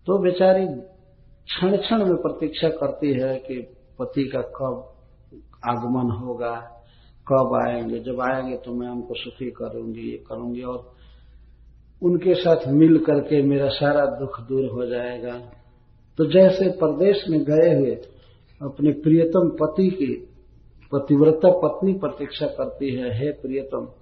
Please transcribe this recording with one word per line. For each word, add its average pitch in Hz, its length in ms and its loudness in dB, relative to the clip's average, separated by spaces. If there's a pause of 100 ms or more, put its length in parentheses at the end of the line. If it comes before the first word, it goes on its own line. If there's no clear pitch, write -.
तो 185 160 0
बेचारी 185 580 2 (680)
क्षण-क्षण 196 520 0
में 180 180 2
प्रतीक्षा 156 520 -2
करती 139 540 -2
है 131 140 -2
कि 127 400 -12 (220)
पति 131 380 -4
का 123 40 -4
कब 123 520 -8 (760)
आगमन 120 420 -2
होगा, 117 600 -8 (600)
कब 120 340 2
आएंगे, 117 340 -4
जब 123 200 -8
आएंगे 127 360 -4
तो 120 160 -12
मैं 123 160 -6
उनको 120 260 -10
सुखी 120 360 -12
करूंगी, 113 500 -10
ये 117 160 -10
करूंगी, 120 460 -10
और 123 300 -12 (1080)
उनके 180 320 2
साथ 165 340 0
मिल 156 300 6
करके 147 440 2
मेरा 139 260 2
सारा 143 380 0
दुख 127 340 -6
दूर 131 240 -2
हो 123 220 -6
जाएगा। 120 640 -8 (680)
तो 156 80 2
जैसे 185 440 6
परदेश 156 580 2
में 151 160 2
गए 156 340 4
हुए 123 240 0 (600)
अपने 143 300 0
प्रियतम 165 560 4
पति 175 420 0
की - 380 -4 (640)
पतिव्रता 147 580 6
पत्नी 190 420 2
प्रतीक्षा 151 540 -6
करती 135 480 -6
है, 123 240 -4
हे 143 140 -4
प्रियतम 131 560 -8 (140)